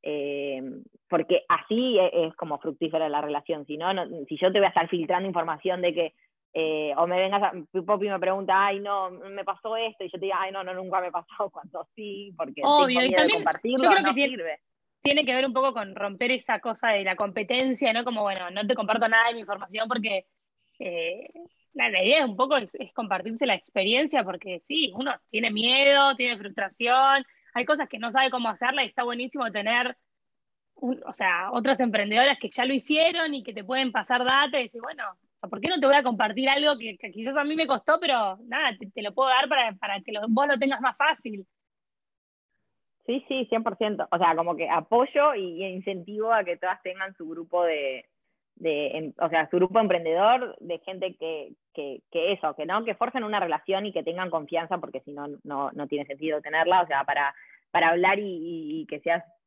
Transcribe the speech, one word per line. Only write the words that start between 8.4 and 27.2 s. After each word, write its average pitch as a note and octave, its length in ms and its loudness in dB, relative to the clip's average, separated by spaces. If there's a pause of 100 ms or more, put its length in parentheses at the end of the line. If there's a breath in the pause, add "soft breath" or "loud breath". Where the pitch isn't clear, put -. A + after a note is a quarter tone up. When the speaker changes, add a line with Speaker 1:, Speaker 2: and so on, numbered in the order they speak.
Speaker 1:
"Ay, G3 120 -2
no, G3+ 320 -4
me G3 320 -14
pasó G3 340 -6
esto", A3+ 260 -6
y F3+ 60 -8
yo F#3 100 -10
te F#3+ 60 -6
digo, F#3+ 120 -2
"Ay, F#3+ 140 -2
no, G3 120 -6
no, F#3 100 -8
nunca F#3 280 -2
me F3+ 100 -6
pasó", E3+ 180 -6
<laughs> G3+ 220 -6
cuando E3+ 440 -14
sí, G3+ 420 -12
porque E3 260 -8
Speaker 2:
Obvio, C#4+ 240 6
Speaker 1:
tengo B3 180 4
Speaker 2:
y C4+ 40 2
Speaker 1:
miedo C4+ 120 4
de - 80 6
Speaker 2:
también A4 100 2
yo G#3 40 -6
Speaker 1:
compartirlo, B3+ 460 2
Speaker 2:
creo G3 80 10
que G3 60 4
Speaker 1:
no G3 100 2
Speaker 2:
tiene, C4+ 220 0
Speaker 1:
sirve. E3 240 -8 (420)
Speaker 2:
tiene C#4+ 240 2
que B3 100 0
ver C4+ 100 2
un B3+ 80 -4
poco C4 200 2
con G3 220 -8
romper G3+ 360 -2
esa A#3+ 280 -2
cosa A3+ 300 -2
de G3+ 140 4
la F#3+ 120 0
competencia, A3+ 800 0
¿no? A#3+ 100 0
Como, A#3 200 -2
bueno, F#3+ 280 -2
no G3+ 160 -4
te A#3+ 80 2
comparto A3+ 320 0
nada A3+ 220 6
de A#3 60 -4
mi A#3 60 -8
información G3+ 460 -6
porque, G#3 380 -4 (540)
eh, F3 500 -6 (440)
la, A#3+ 160 0
la F#3 140 0
idea C4+ 160 6
es C#4+ 60 4
un G#3+ 120 -4
poco C4+ 200 2
es, G#3+ 180 -4
es - 180 -10
compartirse A3+ 520 -4
la A3 100 2
experiencia, A#3+ 680 0
porque F3+ 440 -8
sí, C#4+ 280 -2
uno C4 180 -4 (160)
tiene A3+ 220 -2
miedo, C4+ 640 4
tiene B3 220 -2
frustración, A#3+ 840 2 (300 soft breath)